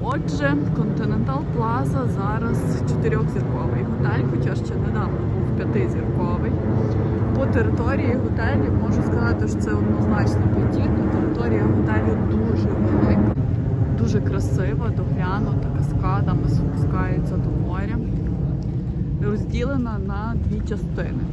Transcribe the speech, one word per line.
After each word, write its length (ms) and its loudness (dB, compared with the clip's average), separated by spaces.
Отже, 520 0
Continental 640 0
Plaza 520 0
зараз 800 -2
чотирьохзірковий 920 0
готель, 480 0
хоча 240 0
ще 200 -4
недавно 420 -2
був 400 0
п'ятизірковий. 920 0
По 100 2
території 680 2
готелю 580 0
можу 320 2
сказати, 440 2
що 100 -2
це 160 0
однозначно 680 2
п'ятірка. 460 2
Територія 520 0
готелю 540 2
дуже 360 2
велика, 680 4
дуже 240 2
красива, 680 0
доглянута, 880 0
каскадами 720 0
спускається 880 0
до 120 0
моря. 480 -2
Розділена 800 -2
на 360 -4
дві 340 -2
частини. 640 -4